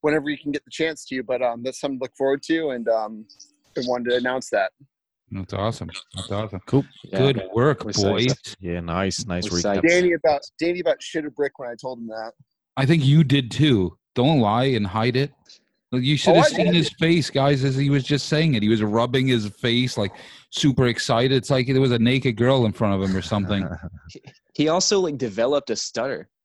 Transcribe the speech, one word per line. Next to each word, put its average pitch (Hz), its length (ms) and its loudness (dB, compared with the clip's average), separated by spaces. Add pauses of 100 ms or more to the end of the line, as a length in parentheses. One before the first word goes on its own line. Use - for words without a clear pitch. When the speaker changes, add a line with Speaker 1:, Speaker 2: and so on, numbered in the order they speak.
Speaker 1:
whenever 151 240 0
you 143 80 -4
can 147 140 -8
get 143 120 -6
the - 80 -20
chance 160 360 -4
to. 131 160 -6
But, 123 180 -2
um, 120 220 -2
that's 131 180 -8
something 139 180 -6
to 131 40 -6
look 123 120 -12
forward 139 280 0
to, 160 260 -2
and, 120 180 -4
um, 110 380 -2 (520)
I 131 100 -4
wanted 123 240 0
to 123 60 4
announce 127 340 -2
that. 98 200 0 (600)
Speaker 2:
That's 95 220 -8
awesome. 101 360 -4 (260)
That's 95 160 -10
awesome. 101 360 -6
Speaker 3:
Cool. 139 180 2 (200)
Speaker 4:
Yeah. - 120 -6
Speaker 2:
Good 127 240 2 (120)
work, 135 300 2
Speaker 4:
We're 107 100 -8
so 101 180 2
Speaker 2:
boys. 110 160 0
Speaker 4:
excited. - 340 -4
Speaker 3:
Yeah, 87 180 -6
nice, 90 460 -2
nice 90 260 -4
Speaker 4:
We're 90 60 -2
Speaker 3:
recap. 101 240 0
Speaker 4:
psyched. 170 80 2
Speaker 1:
Danny 180 240 2
about, 151 280 0 (180)
Danny 175 200 -2
about 160 220 -2
shit 156 240 -8
a 147 60 -10
brick 143 260 -6
when 131 120 -12
I 120 60 -12
told 127 240 -12
him 117 80 -12
that. 110 240 -10 (460)
Speaker 2:
I 135 80 0
think 156 180 4
you 147 200 6
did 131 280 2
too. 113 460 2 (160)
Don't 135 260 2
lie 113 260 2
and 117 220 0
hide 113 300 0
it. 143 160 -2 (580)
Like, 123 120 -2
you 147 140 2
should - 160 4
Speaker 1:
Oh, - 20 8
Speaker 2:
have 294 100 4
Speaker 1:
I 294 40 4
Speaker 2:
seen 175 180 0
Speaker 1:
did. 175 80 2
Speaker 2:
his 165 140 2 (100)
face, 165 300 2
guys, 135 340 0
as 135 120 0
he 139 140 0
was 139 140 2
just 143 240 -2
saying 156 280 2
it. 104 80 0
He 107 60 2
was 110 140 4
rubbing 123 440 0
his 117 220 2
face, 120 480 -2
like, 101 160 -4 (380)
super 131 360 2
excited. 123 480 0
It's 120 140 -2
like 131 180 2
there 131 140 2
was 131 100 4
a 120 80 2
naked 123 380 2
girl 123 280 4
in 104 80 2
front 104 280 0
of 95 80 0
him 95 80 0
or 92 40 -2
something. 98 520 -2
Speaker 3:
<laughs> 90 40 -10 (360)
Speaker 4:
He, - 80 -20 (320)
he 147 160 0
also, 190 300 2
like, 156 180 -2
developed 123 520 -2
a 110 60 0
stutter. 113 540 -6 (160)